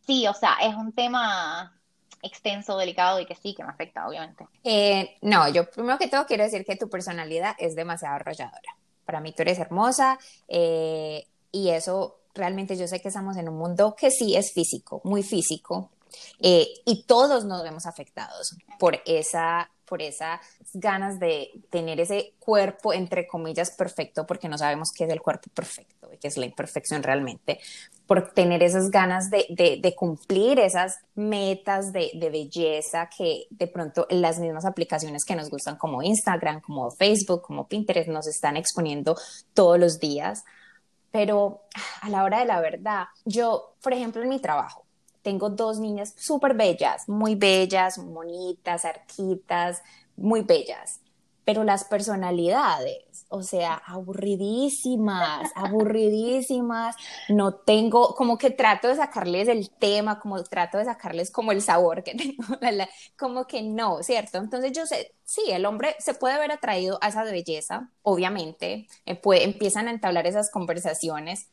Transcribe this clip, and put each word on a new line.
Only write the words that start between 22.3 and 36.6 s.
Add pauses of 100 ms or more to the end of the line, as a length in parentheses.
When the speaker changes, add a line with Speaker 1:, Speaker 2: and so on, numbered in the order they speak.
Speaker 2:
cuerpo,
entre
comillas,
perfecto,
porque
no
sabemos
qué
es
el
cuerpo
perfecto
y
qué
es
la
imperfección
realmente, (460)
por
tener
esas
ganas
de,
de,
de
cumplir
esas (160)
metas
de,
de
belleza
que
de
pronto
las
mismas
aplicaciones
que
nos
gustan
como
Instagram,